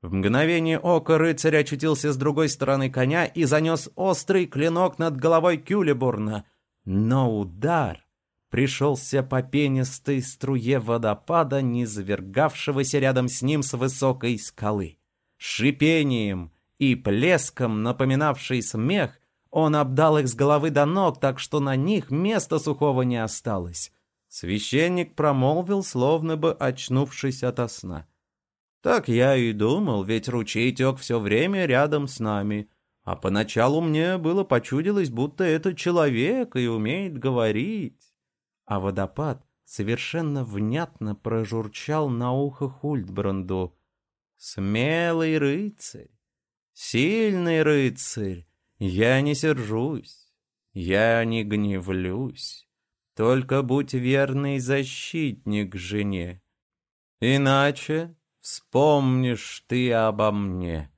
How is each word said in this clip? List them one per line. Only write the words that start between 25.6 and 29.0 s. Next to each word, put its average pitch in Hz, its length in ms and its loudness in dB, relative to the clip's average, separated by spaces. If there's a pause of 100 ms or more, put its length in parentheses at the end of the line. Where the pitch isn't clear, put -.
словно 156 540 0
бы 156 160 0
очнувшись 131 920 -2
ото 123 260 -2
сна: 80 360 -12 (760)
«Так - 260 2